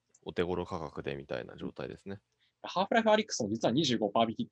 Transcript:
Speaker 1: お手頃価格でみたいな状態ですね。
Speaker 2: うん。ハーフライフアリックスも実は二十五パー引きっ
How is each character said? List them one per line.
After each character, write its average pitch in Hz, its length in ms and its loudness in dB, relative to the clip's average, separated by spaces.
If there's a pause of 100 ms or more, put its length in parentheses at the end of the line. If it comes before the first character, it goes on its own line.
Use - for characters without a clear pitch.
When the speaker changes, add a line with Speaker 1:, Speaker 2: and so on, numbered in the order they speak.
(240)
Speaker 1:
お 85 80 -8
手 90 100 0
頃 87 240 0
価 92 120 -6
格 76 240 -8
で 71 140 -4
み 69 100 -10
た 64 120 -6
い 58 80 -8
な - 100 -16
状 - 160 -8
態 64 160 -8
で - 80 -10
す - 120 -16
ね。 98 120 -10 (420)
Speaker 2:
う - 40 -10
ん。 - 20 -8
ハ 180 140 -2
ー 196 40 0
フ - 80 -2
ラ 226 60 6
イ - 20 2
フ 220 80 4
ア 214 60 8
リ 220 80 4
ッ - 20 -20
ク - 80 -8
ス - 80 -2
も 98 80 -2
実 113 160 0
は 120 60 4
二 156 120 4
十 123 140 2
五 104 100 2
パ 117 140 4
ー 113 80 2
引 110 60 -4
き 120 80 -2
っ - 80 -16